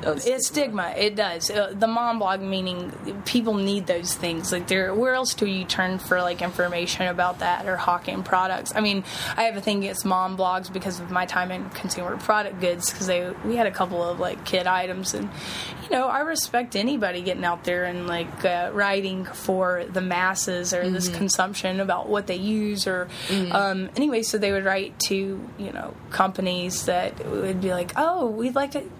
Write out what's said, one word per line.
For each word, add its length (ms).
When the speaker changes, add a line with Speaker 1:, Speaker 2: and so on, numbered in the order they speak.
Speaker 1:
a, 80
a 20
Speaker 2:
it's 340
Speaker 1:
stigma. 460
Speaker 2:
stigma. 20
It 220
does. 340
Uh, 260
the 100
mom 320
blog 200
meaning 840
people 300
need 320
those 280
things. 380
Like, 140
there, 280
where 200
else 180
do 120
you 200
turn 340
for, 220
like, 200
information 680
about 320
that 280
or 80
hawking 480
products? 500
I 60
mean, 240
I 80
have 140
a 40
thing 180
against 260
mom 320
blogs 340
because 300
of 100
my 140
time 260
in 200
consumer 440
product 460
goods, 320
'cause 140
they, 220
we 120
had 100
a 40
couple 300
of, 200
like, 240
kid 220
items, 460
and, 160
you 80
know, 160
I 140
respect 560
anybody 440
getting 240
out 200
there 180
and, 240
like, 380
uh, 280
writing 520
for 680
the 100
masses 720
or 160
this 200
Speaker 1:
Mm-hmm. 80
Speaker 2:
consumption 640
about 260
what 200
they 100
use 500
or, 140
Speaker 1:
Mm-hmm. 240
Speaker 2:
um, 440
anyway, 280
so 140
they 140
would 120
write 340
to, 80
you 160
know, 200
companies 720
that 420
would 340
be 120
like, 220
Oh, 320
we'd 280
like 160
to 120